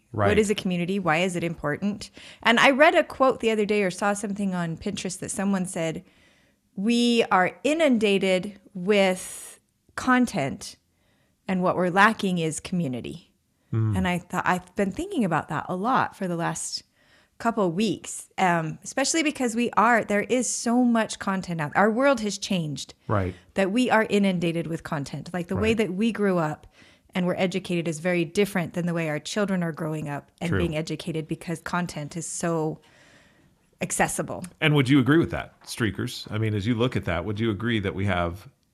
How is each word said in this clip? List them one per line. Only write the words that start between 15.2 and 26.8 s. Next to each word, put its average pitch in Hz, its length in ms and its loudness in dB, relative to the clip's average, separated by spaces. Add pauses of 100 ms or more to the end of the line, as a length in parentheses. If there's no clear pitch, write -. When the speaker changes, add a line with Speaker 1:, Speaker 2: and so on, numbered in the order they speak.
Speaker 2:
about 165 240 0
that - 200 -4
a 180 80 -4
lot 202 400 0
for 190 100 -6
the 175 80 -4
last 160 480 -6 (560)
couple 220 320 0
weeks, 180 640 -4
um, 165 460 0
especially 277 400 0
because 254 320 -2
we 233 220 0
are, 220 260 2
there 208 200 0
is 233 300 -2
so 247 320 0
much 226 360 0
content 180 400 -4
out. 147 160 -4
Our 202 120 2
world 254 320 2
has 208 160 -4
changed. 156 580 -6 (120)
Speaker 1:
Right. 95 260 0 (220)
Speaker 2:
That 190 160 0
we 247 180 2
are 220 220 2
inundated 175 560 2
with 160 160 -6
content. 147 500 -8
Like, 175 140 -4
the 202 80 -4
way 208 140 0
Speaker 1:
Right. 226 80 2
Speaker 2:
that 202 180 0
we 220 160 0
grew 202 280 2
up 156 280 -2 (480)